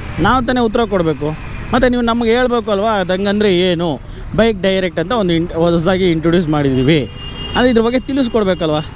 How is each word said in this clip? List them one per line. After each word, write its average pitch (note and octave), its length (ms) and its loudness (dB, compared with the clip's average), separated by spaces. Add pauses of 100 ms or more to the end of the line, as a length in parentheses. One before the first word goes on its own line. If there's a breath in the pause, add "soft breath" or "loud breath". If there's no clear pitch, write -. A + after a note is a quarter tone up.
(200)
ನಾವು B3+ 240 2
ತಾನೇ B3+ 160 0
ಉತ್ತರ A#3 240 0
ಕೊಡಬೇಕು. D#3 520 -2 (380)
ಮತ್ತು B3+ 140 4
ನೀವು B3 140 0
ನಮ್ಗೆ A#3 340 0
ಹೇಳ್ಬೇಕು A#3+ 340 0
ಅಲ್ವಾ, G#3 200 0
ಅದು F#3 220 0
ಹಂಗಂದ್ರೆ G3+ 460 2
ಏನು? F3 580 -2 (200)
ಬೈಕ್ A3 260 2
ಡೈರೆಕ್ಟ್ F#3 380 0
ಅಂತ E3+ 120 -2
ಒಂದು G3+ 200 0
ಇನ್-, E3 200 0
ಹೊಸದಾಗಿ E3+ 580 2
ಇಂಟ್ರೊಡ್ಯೂಸ್ E3 380 2
ಮಾಡಿದ್ದೀವಿ, C#3 640 2 (460)
ಅದು A#3+ 120 4
ಇದ್ರ A3+ 140 4
ಬಗ್ಗೆ A#3+ 180 0
ತಿಳಿಸ್ಕೊಡ್ಬೇಕಲ್ವ? G#3 760 0 (200)